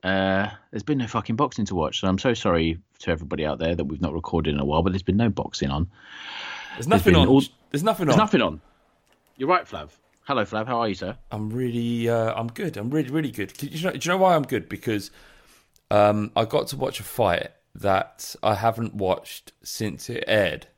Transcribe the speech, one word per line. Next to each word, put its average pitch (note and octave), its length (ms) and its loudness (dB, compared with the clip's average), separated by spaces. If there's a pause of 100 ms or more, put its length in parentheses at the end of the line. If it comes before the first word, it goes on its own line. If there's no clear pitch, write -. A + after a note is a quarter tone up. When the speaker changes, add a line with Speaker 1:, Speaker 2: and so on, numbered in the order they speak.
Speaker 1:
Uh, F#2+ 460 0 (240)
there's A2 100 -8
been D3 160 -2
no B2 80 -2
fucking A2+ 300 -4
boxing A#2+ 300 -2
to F#2+ 100 -4
watch, D2+ 240 -2
so G2 80 0
I'm F#2+ 100 2
so B2 160 2
sorry E2+ 460 2 (180)
to - 140 -4
everybody D#2 340 -4
out D2 140 -4
there E2 160 0
that D#2+ 80 -2
we've C#2+ 160 -6
not D#2 120 -2
recorded D#2+ 420 -2
in C#2+ 40 -2
a C#2 60 -2
while, D2+ 180 2
but F#2 80 2
there's F#2 140 -4
been F#2 120 0
no A2+ 120 2
boxing - 420 -4
on. D2+ 140 0
Speaker 2:
There's - 960 -14
Speaker 1:
There's A#2+ 100 -6
Speaker 2:
nothing G3 240 6
Speaker 1:
been D#3+ 100 10
Speaker 2:
on. - 60 6
Speaker 1:
all C3+ 140 8 (280)
Speaker 2:
There's D3 140 -4
nothing G#3+ 220 2
Speaker 1:
There's C3 120 6
Speaker 2:
on. G#3+ 60 8
Speaker 1:
nothing F#3 180 2
on. D#2+ 180 -2 (760)
You're C3 120 -4
right, F3+ 160 2
Flav. D2+ 260 -12 (340)
Hello, A#2+ 200 0
Flav. G#2+ 220 -4
How A#2+ 140 -2
are A#2 80 0
you, F#2+ 80 -4
sir? F#2 200 -8 (140)
Speaker 2:
I'm G#2+ 200 -6
really, A#2 580 -2
uh, A2+ 260 0
I'm A2+ 140 -4
good. D#3 280 -8
I'm A2 140 -6
really, C#3+ 200 -2
really D3+ 200 -2
good. G2+ 220 -8
Do - 160 -10
you D#3 160 -10
know, F#3 80 -2
do - 100 -8
you E3 80 -2
know F#3 80 2
why F#3 160 6
I'm D3+ 80 4
good? A#2+ 260 -4
Because, G#2 440 -4 (800)
um, G#2 420 4
I A2+ 120 2
got D3 220 -2
to C3+ 80 -8
watch C3 220 -4
a A2 60 -12
fight - 480 0 (240)
that - 680 -2
I G#2+ 140 2
haven't A2+ 400 -2
watched - 560 -4 (100)
since - 480 -8
it A#2+ 160 -6
aired. F#2+ 400 0 (120)